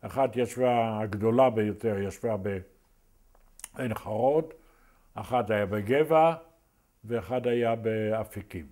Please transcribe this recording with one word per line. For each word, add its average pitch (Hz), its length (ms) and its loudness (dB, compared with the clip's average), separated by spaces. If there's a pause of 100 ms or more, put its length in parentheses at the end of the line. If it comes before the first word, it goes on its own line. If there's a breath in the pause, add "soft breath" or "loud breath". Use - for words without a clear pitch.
אחת 120 360 0
ישבה, 120 640 0
הגדולה 110 500 4
ביותר, 107 480 -2
ישבה 98 380 -4
בעין - 1600 -10
חרוד, 135 600 0 (600 soft breath)
אחת 113 360 -2
היה 104 160 2
בגבע, 147 680 2 (720)
ואחד 117 420 -4
היה 120 300 2
באפיקים. 107 960 -4